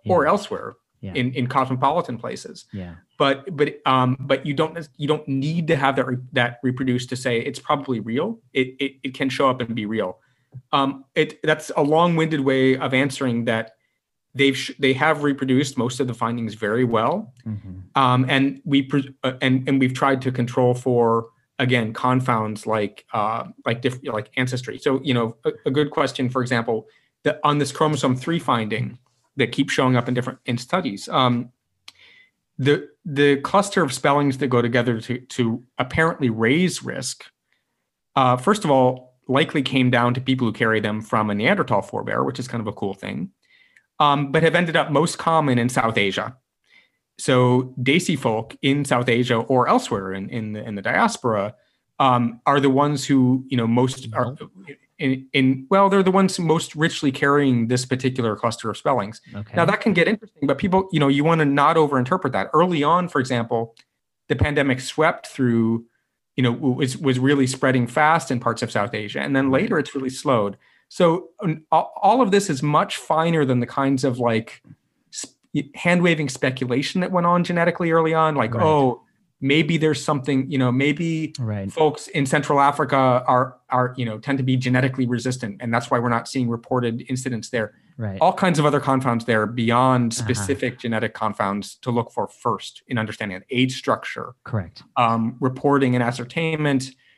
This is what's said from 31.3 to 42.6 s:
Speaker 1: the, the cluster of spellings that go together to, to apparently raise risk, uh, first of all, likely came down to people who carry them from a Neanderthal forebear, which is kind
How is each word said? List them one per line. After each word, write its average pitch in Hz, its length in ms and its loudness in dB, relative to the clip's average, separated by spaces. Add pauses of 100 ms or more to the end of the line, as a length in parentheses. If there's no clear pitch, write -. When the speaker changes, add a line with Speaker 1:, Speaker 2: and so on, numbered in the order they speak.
Speaker 1:
the, 143 320 2 (160)
the 143 320 4
cluster 190 460 0
of 131 100 -2
spellings 143 460 2
that 139 80 -2
go 123 140 2
together 120 400 0
to, 120 180 -6
to - 440 -2 (140)
apparently 160 520 0
raise 120 540 0
risk, - 420 -10 (880)
uh, 127 200 4
first 196 300 0
of 151 60 2
all, 127 440 2 (120)
likely 151 340 2
came 127 280 2
down 120 240 2
to 127 80 -4
people 127 240 0
who 110 80 0
carry 110 260 0
them 107 220 -4
from 107 280 0
a 104 60 -2
Neanderthal 120 460 0
forebear, 110 420 -4
which 131 160 -4
is 127 80 -10
kind 117 140 -6